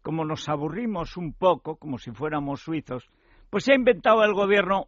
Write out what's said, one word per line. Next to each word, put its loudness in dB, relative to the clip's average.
como -4
nos -8
aburrimos -6
un -8
poco, 0
como -10
si -14
fuéramos -6
suizos, -10
pues -4
se 4
ha 8
inventado 4
el 4
gobierno 2